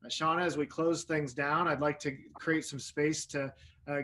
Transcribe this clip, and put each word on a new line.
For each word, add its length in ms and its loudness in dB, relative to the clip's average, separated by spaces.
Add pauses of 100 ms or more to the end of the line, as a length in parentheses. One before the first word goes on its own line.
Uh, 40 -14
Shauna, 340 2
as 140 2
we 100 0
close 380 2
things 300 -2
down, 340 2
I'd 140 2
like 180 2
to 160 -4 (180)
create 300 0
some 160 -8
space 480 0
to, 260 -4 (340)
uh, 160 -2